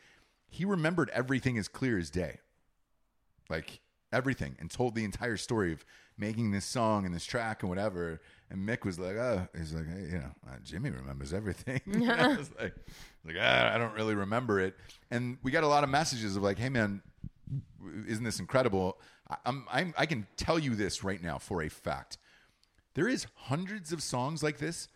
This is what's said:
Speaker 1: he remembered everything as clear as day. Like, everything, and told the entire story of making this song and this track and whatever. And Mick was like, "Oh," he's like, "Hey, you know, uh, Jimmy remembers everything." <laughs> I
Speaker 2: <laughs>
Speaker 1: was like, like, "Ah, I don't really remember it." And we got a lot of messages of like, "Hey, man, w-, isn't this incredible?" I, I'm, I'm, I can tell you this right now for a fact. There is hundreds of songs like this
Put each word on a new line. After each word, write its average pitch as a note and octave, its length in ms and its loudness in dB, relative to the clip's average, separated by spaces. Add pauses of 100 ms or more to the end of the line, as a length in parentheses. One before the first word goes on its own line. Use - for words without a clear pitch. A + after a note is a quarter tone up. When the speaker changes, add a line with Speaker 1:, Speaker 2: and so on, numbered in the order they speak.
(480)
Speaker 1:
he E3 160 -6
remembered E3+ 460 2
everything B2+ 480 2
as F#2+ 100 0
clear B2 300 0
as E2 120 -2
day. D#2+ 280 -2 (1120)
Like, - 320 -6 (320)
everything, B2 460 0
and E2+ 120 -8
told B2 240 0
the A2+ 100 0
entire G#2+ 320 -2
story F#2+ 360 2
of D2+ 120 -8 (340)
making G#2+ 320 0
this G2 160 0
song G#2+ 400 2
and F2 80 -2
this E2 100 -4
track A2+ 380 -4
and F#2+ 80 -2
whatever. F2+ 500 -2 (300)
And F#2+ 180 -4
Mick A#2+ 160 -2
was F2+ 140 -2
like, F#2 180 -2
"Oh," A2+ 400 0
he's D#2 160 -6
like, D#2+ 160 -4
"Hey, F#2 140 -6 (100)
you F2+ 60 -2
know, D2+ 120 -8 (160)
uh, B1+ 160 -14
Jimmy E2+ 280 -6
remembers C#2 420 -8
everything." G#2+ 540 -2
<laughs> A3+ 240 2
I A#3+ 160 4
Speaker 2:
<laughs> C#4 100 4
Speaker 1:
was - 140 -6 (100)
like, A2 140 -4 (500)
like, D#2+ 160 -6
"Ah, B2 340 6
I A2+ 40 4
don't A2+ 160 0
really A2 200 0
remember G#2 460 2
it." F#2+ 160 2 (340)
And B2 320 -2
we B2+ 80 -2
got D#3 140 4
a D3 40 6
lot C#3+ 160 6
of C3 60 4
messages A#2+ 460 2
of G2 60 0
like, G2 160 4
"Hey, B2 100 0
man, G#2 340 2 (800)
w-, G2 240 -8
isn't A2 180 -2
this G#2+ 160 -2
incredible?" F#2+ 580 2 (320)
I, - 60 -6 (100)
I'm, B2 240 -4
I'm, D#3 280 0
I E3 80 4
can B2+ 200 0 (100)
tell E3 220 2
you C3+ 160 2
this G2+ 280 0
right F#2+ 200 -2
now D#2 160 -2
for F2 240 -4
a D#2 80 0
fact. - 480 -6 (760)
There F3 140 2
is - 260 -2
hundreds F#3 580 -4
of D#3 100 -4
songs C#3 400 -2
like D3+ 160 0
this D#3 380 -6